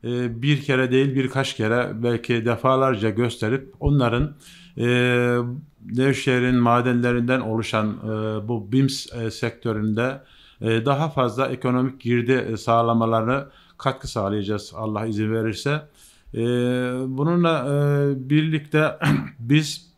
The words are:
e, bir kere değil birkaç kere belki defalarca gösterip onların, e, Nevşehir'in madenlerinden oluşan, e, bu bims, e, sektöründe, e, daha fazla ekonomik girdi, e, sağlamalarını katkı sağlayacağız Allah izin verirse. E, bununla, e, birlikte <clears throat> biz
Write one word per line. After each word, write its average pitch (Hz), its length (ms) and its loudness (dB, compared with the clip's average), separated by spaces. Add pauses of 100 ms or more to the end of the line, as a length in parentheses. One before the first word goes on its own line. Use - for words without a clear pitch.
e, 120 380 -4
bir 147 200 2
kere 131 300 2
değil 131 240 4
birkaç 135 400 0
kere 113 380 0
belki 117 520 0
defalarca 123 640 2
gösterip 113 680 -2
onların, 127 560 2 (420)
e, 123 600 2 (480)
Nevşehir'in 127 720 2
madenlerinden 120 840 2
oluşan, 110 480 -2
e, 107 200 -6 (400)
bu 107 240 -6
bims, 135 420 0
e, 113 180 -6
sektöründe, 113 880 -4 (400)
e, 113 240 0
daha 143 240 0
fazla 127 380 -2
ekonomik 127 540 -2
girdi, 120 500 2
e, 110 60 -4
sağlamalarını 117 880 2 (320)
katkı 131 300 -4
sağlayacağız 104 680 -4
Allah 107 300 -6
izin 107 280 -2
verirse. 113 540 -4 (460)
E, 117 80 -4 (680)
bununla, 156 600 2
e, 143 640 0
birlikte 151 680 0 (180)
<clears throat> - 220 -8
biz 147 580 0